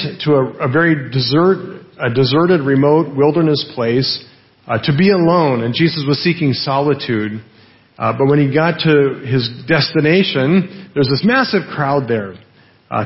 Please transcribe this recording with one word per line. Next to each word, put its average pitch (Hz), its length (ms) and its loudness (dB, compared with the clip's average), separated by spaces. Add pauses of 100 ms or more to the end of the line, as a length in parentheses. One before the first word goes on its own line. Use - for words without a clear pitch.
(200)
to 147 140 2
a, 135 340 0
a - 20 0
very 151 400 0
desert, 143 720 0 (160)
a 120 140 -2
deserted, 147 480 2
remote 143 560 2
wilderness 151 580 2
place, 123 500 -2 (420)
uh, 117 160 -2
to 143 140 0
be 190 140 4
alone, 165 520 2
and 117 120 -2
Jesus 160 340 0
was 143 160 0
seeking 160 300 0
solitude. 120 880 -4 (560)
Uh, 113 180 -2
but 135 120 0
when 147 100 4
he 135 160 2
got 156 260 0
to 143 420 2
his 123 460 -4
destination, 160 1300 0
there's 143 140 2
this 135 140 -2
massive 226 400 0 (120)
crowd 139 340 -2
there, 104 260 -4 (560)
uh, 107 160 -4